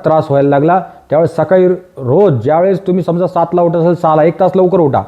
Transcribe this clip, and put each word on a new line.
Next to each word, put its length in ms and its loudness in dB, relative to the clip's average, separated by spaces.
त्रास 240 0
व्हायला 200 0
लागला, 340 0
त्यावेळेस 260 0
सकाळी 320 2
रोज, 360 2
ज्यावेळेस 540 -2
तुम्ही 160 -2
समजा 240 -2
सातला 340 -2
उठत 140 0
असेल, 200 0
सहाला, 280 2
एक 160 0
तास 160 2
लवकर 240 2
उठा, 280 0